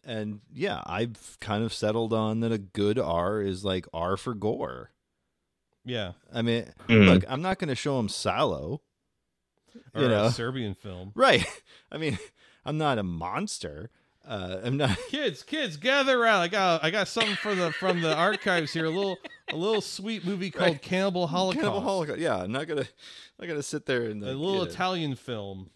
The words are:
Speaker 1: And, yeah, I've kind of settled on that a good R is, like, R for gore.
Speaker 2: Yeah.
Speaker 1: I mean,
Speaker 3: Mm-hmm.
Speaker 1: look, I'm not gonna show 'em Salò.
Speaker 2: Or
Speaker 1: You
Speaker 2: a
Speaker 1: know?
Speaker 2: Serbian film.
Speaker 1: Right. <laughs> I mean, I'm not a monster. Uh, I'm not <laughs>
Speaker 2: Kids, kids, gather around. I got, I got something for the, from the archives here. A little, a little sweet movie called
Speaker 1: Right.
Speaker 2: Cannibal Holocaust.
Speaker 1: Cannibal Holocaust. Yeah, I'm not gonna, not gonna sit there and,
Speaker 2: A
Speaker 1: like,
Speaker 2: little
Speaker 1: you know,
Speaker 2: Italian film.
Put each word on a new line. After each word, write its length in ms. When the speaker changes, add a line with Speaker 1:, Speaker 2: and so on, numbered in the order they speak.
Speaker 1:
And, 380
yeah, 320
I've 540
kind 240
of 100
settled 400
on 280
that 100
a 60
good 420
R 420
is, 220
like, 300
R 240
for 160
gore. 580
Speaker 2:
Yeah. 280
Speaker 1:
I 80
mean, 300
Speaker 3:
Mm-hmm. 220
Speaker 1:
look, 180
I'm 140
not 180
gonna 160
show 240
'em 80
Salò. 720
Speaker 2:
Or 80
Speaker 1:
You 60
Speaker 2:
a 20
Speaker 1:
know? 200
Speaker 2:
Serbian 440
film. 420
Speaker 1:
Right. 300
<laughs> 220
I 60
mean, 200
I'm 120
not 200
a 60
monster. 840
Uh, 360
I'm 140
not 260
<laughs> 60
Speaker 2:
Kids, 340
kids, 340
gather 440
around. 200
I 60
got, 360
I 80
got 160
something 280
for 200
the, 160
from 300
the 140
archives 580
here. 120
A 40
little, 280
a 40
little 260
sweet 440
movie 260
called 220
Speaker 1:
Right. 80
Speaker 2:
Cannibal 460
Holocaust. 340
Speaker 1:
Cannibal 200
Holocaust. 380
Yeah, 180
I'm 140
not 160
gonna, 200
not 80
gonna 160
sit 220
there 180
and, 200
Speaker 2:
A 40
Speaker 1:
like, 100
Speaker 2:
little 160
Speaker 1:
you 120
know, 60
Speaker 2:
Italian 440
film. 600